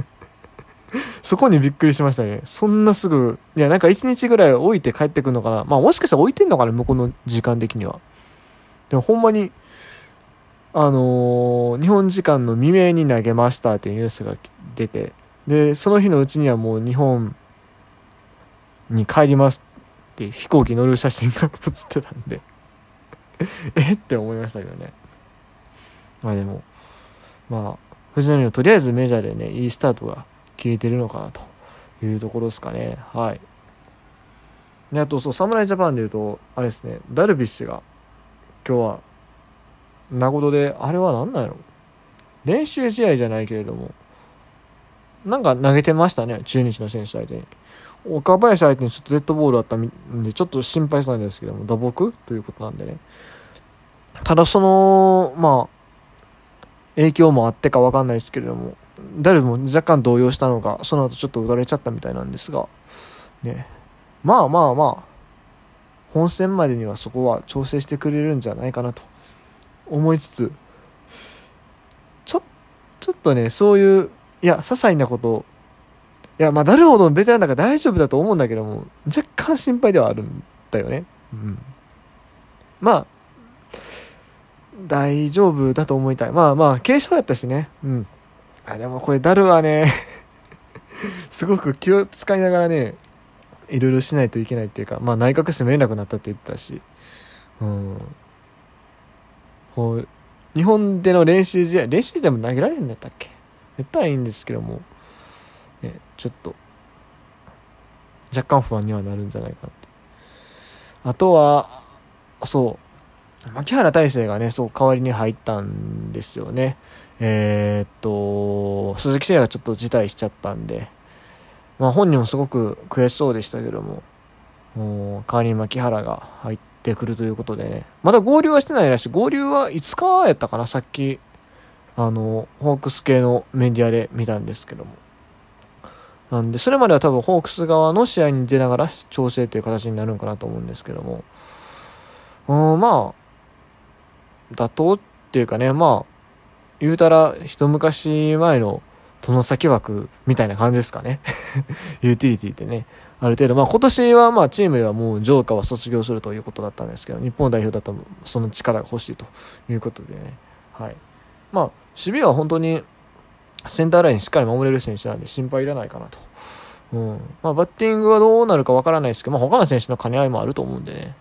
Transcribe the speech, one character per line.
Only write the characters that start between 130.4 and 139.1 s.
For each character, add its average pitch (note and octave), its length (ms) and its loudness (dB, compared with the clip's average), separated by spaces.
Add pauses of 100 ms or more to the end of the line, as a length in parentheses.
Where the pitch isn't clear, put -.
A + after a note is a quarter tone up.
か A2 100 -6
な、 A#2 80 -4
さ C3 140 -6
っ - 120 -10
き、 C3+ 260 -6 (800)
あ A#2 140 0
の、 A2 360 -4 (140)
ホ C#3+ 140 0
ー C3+ 40 -4
ク C#3+ 120 -6
ス - 120 -8
系 C3 180 4
の B2 320 2
メ B2 180 0
デ A#2 120 0
ィ A#2 40 2
ア A#2 40 2
で A2+ 220 0
見 A#2 140 -6
た G#2+ 120 -4
ん G#2+ 80 -10
で G#2+ 80 -10
す - 120 -18
け - 80 -16
ど G2+ 100 -16
も。 G2+ 80 -20 (1400)
な A#2+ 120 0
ん A#2 100 -2
で、 A#2+ 60 -4
そ B3 120 0
れ C#4 80 4
ま B3 100 6
で E3+ 60 6
は C#3 60 6
多 D#3 100 2
分 B2+ 100 2
ホ F3+ 180 2
ー D#3+ 40 -4
ク - 80 -10
ス E3+ 160 -6
側 D#3+ 260 4
の A3+ 140 2
試 F#3 160 0
合 D3 80 2
に C3 160 -2
出 C3 120 2
な C3 100 2
が B2 80 0
ら D#3 120 0 (220)